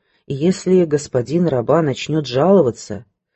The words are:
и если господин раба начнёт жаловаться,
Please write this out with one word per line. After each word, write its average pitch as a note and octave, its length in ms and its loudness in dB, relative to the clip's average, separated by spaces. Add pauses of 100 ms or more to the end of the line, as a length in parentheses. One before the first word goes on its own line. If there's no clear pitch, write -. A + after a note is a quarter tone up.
(260)
и C#3+ 80 -8
если F3+ 500 2
господин D3 640 -2
раба C3+ 360 2
начнёт D3 440 -4
жаловаться, C3 800 0 (300)